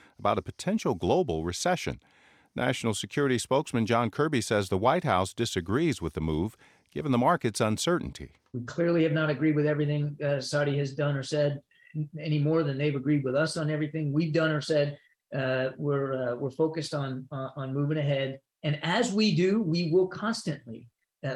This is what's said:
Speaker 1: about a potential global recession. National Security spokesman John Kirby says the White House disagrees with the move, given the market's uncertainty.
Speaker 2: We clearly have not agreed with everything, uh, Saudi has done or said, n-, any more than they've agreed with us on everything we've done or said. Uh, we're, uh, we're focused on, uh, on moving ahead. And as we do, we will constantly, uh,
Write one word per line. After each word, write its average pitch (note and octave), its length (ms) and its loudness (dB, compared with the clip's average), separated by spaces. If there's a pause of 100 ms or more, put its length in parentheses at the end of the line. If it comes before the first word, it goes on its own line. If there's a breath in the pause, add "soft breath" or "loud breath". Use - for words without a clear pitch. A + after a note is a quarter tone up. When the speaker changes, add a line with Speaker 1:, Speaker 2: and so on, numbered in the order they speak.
(180 loud breath)
Speaker 1:
about G#2 200 0
a - 40 -2
potential F3 540 -2
global F2+ 480 2
recession. F2 560 -2 (540 soft breath)
National B2 400 0
Security C3 420 0
spokesman B2 480 0
John A#2 240 2
Kirby D3 320 0
says G#2 300 0
the F#2+ 80 2
White C3+ 260 2
House F#2+ 300 2
disagrees A#2 680 0
with E2 140 -4
the D#2+ 80 -4
move, D#2+ 340 -2 (340 soft breath)
given D3 220 -2
the A#2+ 60 4
market's B2+ 420 2
uncertainty. A2 720 -2 (240)
Speaker 2:
We A#2+ 80 -8
clearly E3+ 400 0
have D#3+ 100 2
not D#3 160 0
agreed D3 280 2
with D3 100 2
everything, D3 580 0
uh, C#3+ 160 0
Saudi C#3+ 380 0
has C3+ 160 -2
done C#3+ 220 0
or C3+ 60 -4
said, D3 380 0 (340 soft breath)
n-, D3+ 140 -4 (100)
any D3+ 200 0
more D#3 240 4
than C#3 160 -2
they've D3 180 0
agreed C#3 280 0
with B2+ 100 0
us D#3 240 0
on D3+ 100 -2
everything D3+ 420 -2
we've D#3 220 0
done D#3+ 200 2
or D3 100 -2
said. C#3+ 340 2 (400 loud breath)
Uh, C3 400 0
we're, C3+ 560 -2
uh, B2 40 -4
we're C3+ 120 -4
focused D#3+ 460 -2
on, C3 360 -6
uh, C3+ 260 -8
on C3 180 -6
moving C#3+ 240 0
ahead. C3+ 420 0 (220)
And D3+ 200 0
as F#3 300 0
we G#3 220 4
do, F#3+ 260 4
we E3+ 300 0
will F#3 160 4
constantly, E3+ 840 -6 (380)
uh, C3 100 -4